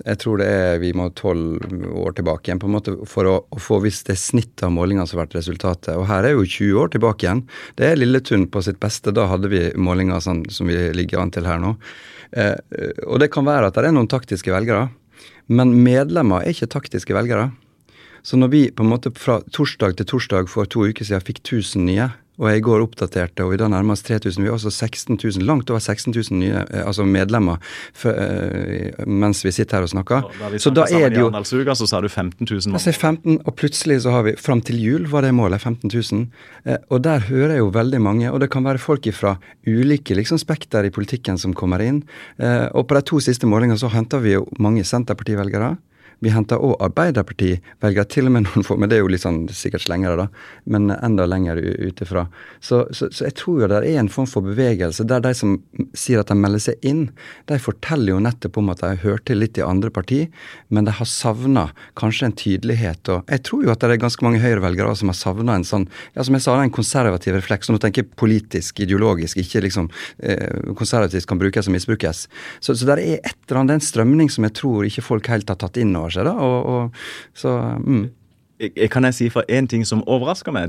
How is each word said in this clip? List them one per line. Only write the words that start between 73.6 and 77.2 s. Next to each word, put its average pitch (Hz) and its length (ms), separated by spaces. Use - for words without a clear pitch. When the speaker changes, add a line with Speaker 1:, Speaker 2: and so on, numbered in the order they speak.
Speaker 1:
annet, 135 160
en 151 80
strømning 135 480
som 107 140
jeg 107 100
tror 107 320
ikke 110 160
folk 110 240
helt 107 220
har 92 100
tatt 92 220
inn 104 160
over 82 160
seg 90 140
da, 180 120
og, 127 300
og - 640